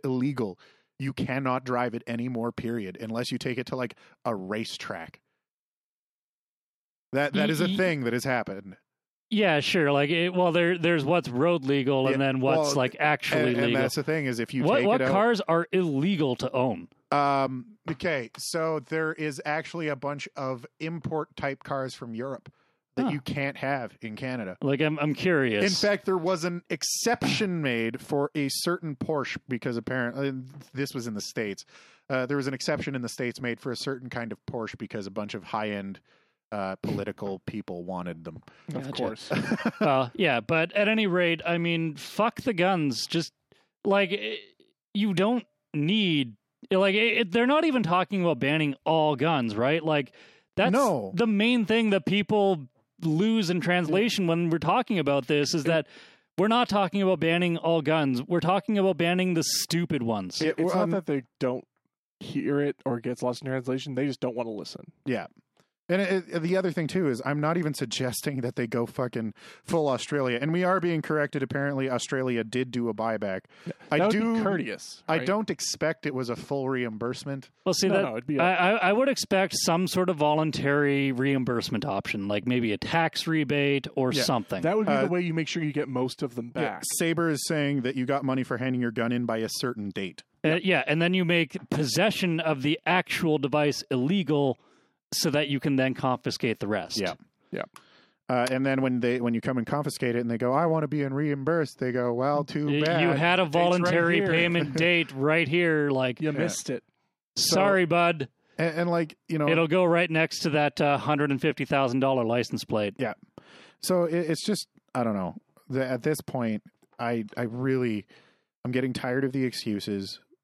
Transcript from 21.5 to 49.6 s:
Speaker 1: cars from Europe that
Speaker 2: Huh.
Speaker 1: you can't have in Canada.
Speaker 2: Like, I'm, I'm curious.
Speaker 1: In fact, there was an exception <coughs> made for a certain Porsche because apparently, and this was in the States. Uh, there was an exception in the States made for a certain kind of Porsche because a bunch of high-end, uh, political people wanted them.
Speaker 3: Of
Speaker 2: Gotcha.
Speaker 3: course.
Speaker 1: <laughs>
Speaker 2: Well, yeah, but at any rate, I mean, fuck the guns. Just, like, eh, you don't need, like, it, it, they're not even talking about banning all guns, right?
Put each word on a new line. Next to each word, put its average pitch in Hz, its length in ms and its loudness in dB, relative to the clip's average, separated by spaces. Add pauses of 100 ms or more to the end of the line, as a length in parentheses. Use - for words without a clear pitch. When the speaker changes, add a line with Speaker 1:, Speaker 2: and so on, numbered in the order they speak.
Speaker 1:
cars 135 300 -6
from 117 220 -12
Europe 127 340 -10 (460)
that 262 120 0
Speaker 2:
Huh. 190 40 0
Speaker 1:
you 147 100 -4
can't 139 360 -4
have 131 440 -4
in 110 140 -10
Canada. 117 460 -8
Speaker 2:
Like, 139 180 0
I'm, 156 180 2
I'm 147 160 0
curious. 135 500 2 (200)
Speaker 1:
In 208 60 4
fact, 202 160 0
there 190 120 2
was 170 280 -2
an 175 240 -4
exception 165 920 -2
<coughs> - 0 -
made 120 380 0
for 143 340 0
a 143 160 0
certain 170 460 -4
Porsche 143 420 -4 (120)
because 123 260 -4
apparently, 127 540 -2
and 131 200 -8 (240)
this 135 200 -6
was 123 120 -6
in 113 100 -6
the 101 60 -6
States. 104 440 -6 (440)
Uh, 131 160 -2
there 143 120 -2
was 131 100 -4
an 139 60 -4
exception 139 420 -4
in 127 60 -4
the 117 80 -6
States 123 320 -6
made 120 180 -4
for 131 140 -8
a - 20 -6
certain 127 340 -8
kind 117 220 -6
of 104 140 -10
Porsche 113 320 -8
because 104 280 -10
a 98 60 -10
bunch 104 220 -8
of 101 100 -10
high-end, 101 560 -6 (520)
uh, 95 300 -4
political 101 640 -6
people 92 380 -8
wanted 87 400 -8
them. 80 180 -12 (280)
Speaker 3:
Of 143 160 -8
Speaker 2:
Gotcha. 139 80 -10
Speaker 3:
course. - 380 -6 (240)
Speaker 1:
<laughs> - 260 -4
Speaker 2:
Well, 131 340 2
yeah, 147 240 2
but 160 340 0
at 202 140 2
any 220 180 2
rate, 175 400 2
I 170 120 0
mean, 165 380 0
fuck - 460 -2
the 240 120 -2
guns. 170 520 2
Just, - 260 -4 (540)
like, 196 280 2
eh, 214 220 -6 (580)
you 202 200 2
don't 214 300 2 (300)
need, 151 640 2 (360)
like, 190 240 4
it, 220 220 2
it, 208 140 0
they're 233 140 4
not 302 200 4
even 254 180 2
talking 180 400 2
about 156 160 2
banning 143 360 2 (100)
all 156 320 4
guns, 131 380 0
right? 143 280 2